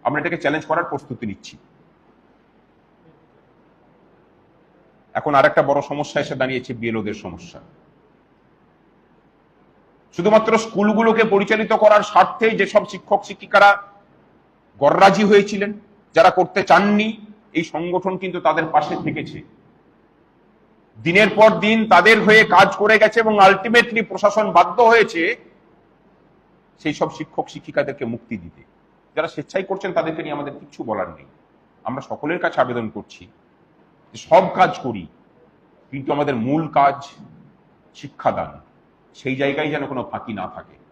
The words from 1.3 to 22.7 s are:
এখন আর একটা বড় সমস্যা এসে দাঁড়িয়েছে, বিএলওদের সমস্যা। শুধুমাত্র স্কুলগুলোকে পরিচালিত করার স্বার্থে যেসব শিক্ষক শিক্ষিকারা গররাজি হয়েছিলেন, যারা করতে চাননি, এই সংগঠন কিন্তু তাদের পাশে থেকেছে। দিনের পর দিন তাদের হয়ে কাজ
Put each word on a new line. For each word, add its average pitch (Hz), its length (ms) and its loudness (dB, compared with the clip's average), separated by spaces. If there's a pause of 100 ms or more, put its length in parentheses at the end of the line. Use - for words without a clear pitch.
এখন 143 220 -4
আর 135 100 4
একটা 147 180 0
বড় 139 180 0
সমস্যা 147 400 -8
এসে 143 140 -8
দাঁড়িয়েছে, 127 380 -6
বিএলওদের 110 400 -6
সমস্যা। - 460 -16 (2500)
শুধুমাত্র 214 420 2
স্কুলগুলোকে 214 680 0
পরিচালিত 214 500 0
করার 208 280 4
স্বার্থে 190 500 0
যেসব 190 340 0
শিক্ষক - 400 -6
শিক্ষিকারা 202 580 4 (960)
গররাজি 185 440 4
হয়েছিলেন, 202 500 2 (400)
যারা 165 160 6
করতে 185 340 -2
চাননি, 208 640 2 (280)
এই 160 100 -4
সংগঠন 180 540 -6
কিন্তু 180 220 -8
তাদের 160 320 -2
পাশে 151 320 -2
থেকেছে। 143 380 -10 (1600)
দিনের 190 260 2
পর 208 300 4
দিন 214 300 0
তাদের 196 320 4
হয়ে 214 220 6
কাজ 190 320 4